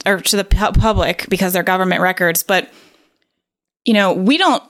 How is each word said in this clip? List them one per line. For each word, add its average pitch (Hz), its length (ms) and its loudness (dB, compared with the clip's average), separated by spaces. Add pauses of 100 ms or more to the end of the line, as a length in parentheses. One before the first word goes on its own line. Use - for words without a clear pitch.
or 196 120 0
to - 160 -4
the 202 100 -2
pu-, 196 280 -2
public 190 560 0
because 185 240 -2
they're 180 100 0
government 185 380 0
records. 180 420 0
But, - 280 -2 (1120)
you 233 80 2
know, 214 220 2
we 220 240 2
don't 339 320 2